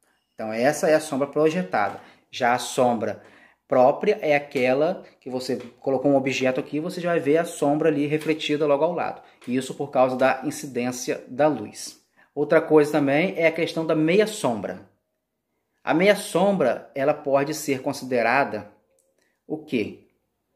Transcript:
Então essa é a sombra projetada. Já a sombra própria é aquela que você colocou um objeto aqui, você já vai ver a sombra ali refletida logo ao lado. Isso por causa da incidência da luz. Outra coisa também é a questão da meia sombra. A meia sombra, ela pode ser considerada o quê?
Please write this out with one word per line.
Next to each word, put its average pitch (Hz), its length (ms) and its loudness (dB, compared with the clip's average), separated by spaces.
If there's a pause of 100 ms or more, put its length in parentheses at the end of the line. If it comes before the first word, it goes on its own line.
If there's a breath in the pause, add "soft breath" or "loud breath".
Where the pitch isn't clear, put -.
(340)
Então 110 180 -8
essa 143 380 0
é 156 60 6
a 151 40 4
sombra 143 280 -4
projetada. 151 720 -2 (300 loud breath)
Já 123 240 0
a 123 40 -2
sombra 117 640 -2 (440 loud breath)
própria 143 560 2
é 147 140 2
aquela 143 680 0 (160 loud breath)
que 131 120 -14
você 127 240 -4 (240)
colocou 135 320 0
um 139 40 6
objeto 131 440 0
aqui, 147 200 -6
você 175 220 -6
já 170 80 -2
vai 170 100 2
ver 147 180 2
a 170 80 0
sombra 156 440 0
ali 147 160 0
refletida 151 640 -2
logo 143 160 2
ao 175 100 0
lado. 110 300 -6 (240 soft breath)
Isso 123 260 -4
por 139 160 -8
causa 127 260 2
da 131 280 2
incidência 127 840 -6
da 131 200 2
luz. 110 520 -6 (360 soft breath)
Outra 151 260 2
coisa 151 300 6
também 151 440 2
é 165 120 2
a 156 40 4
questão 165 320 -4
da 160 120 0
meia 170 320 2
sombra. 95 600 -6 (960)
A - 80 -4
meia 185 240 4
sombra, 175 800 0
ela 143 220 0
pode 139 400 0
ser 131 260 -4
considerada 123 880 -2 (760)
o 156 100 -6
quê? - 500 -6 (480)